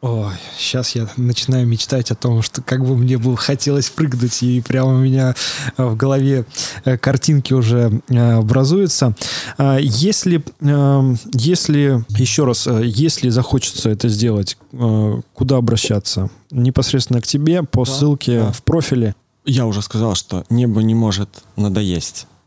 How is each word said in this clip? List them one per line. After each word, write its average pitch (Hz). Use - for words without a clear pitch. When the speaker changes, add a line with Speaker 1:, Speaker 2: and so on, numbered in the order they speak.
Speaker 1:
Ой, 110
щас -
я 117
начинаю 123
мечтать 117
о 113
том, 117
что -
как 131
бы 131
мне 127
было 120
хотелось 139
прыгнуть, 123
и 123
прямо 131
у -
меня, 131
э, 131
в 113
голове, 135
э, 127
картинки 135
уже, 117
э, 120
образуются. 135
А, 139
если, 151
эм, 139
если, 143
ещё 127
раз, 123
э, 117
если 123
захочется 120
это 107
сделать, 104
э, 110
куда 135
обращаться? 107
Непосредственно 127
к -
тебе, 160
по 127
Speaker 2:
Да, 127
Speaker 1:
ссылке 139
Speaker 2:
да. 107
Speaker 1:
в -
профиле? 123
Speaker 2:
Я 131
уже 104
сказал, 110
что 87
небо 117
не 113
может 104
надоесть. 98